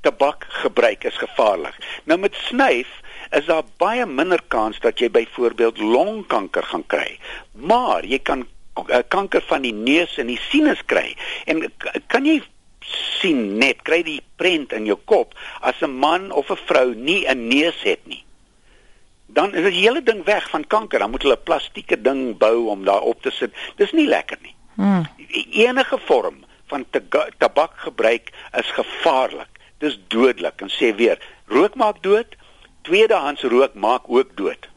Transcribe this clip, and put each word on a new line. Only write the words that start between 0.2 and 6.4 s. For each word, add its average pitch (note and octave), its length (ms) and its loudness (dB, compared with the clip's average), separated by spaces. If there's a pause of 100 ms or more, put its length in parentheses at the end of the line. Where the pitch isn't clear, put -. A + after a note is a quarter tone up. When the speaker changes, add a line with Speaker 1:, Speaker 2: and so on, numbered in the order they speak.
Speaker 1:
is A#2 140 -6
gevaarlik. F#2+ 580 0 (280)
Nou F3 160 0
met - 140 -2
snuif A3+ 540 0 (440)
is D3 140 0
daar D#3+ 180 2 (140)
baye A3+ 280 0
minder E3 420 0
kans A2 320 -2
dat A#2+ 200 0
jy A#2+ 120 2
byvoorbeeld A2+ 680 0
longkanker A#2 880 0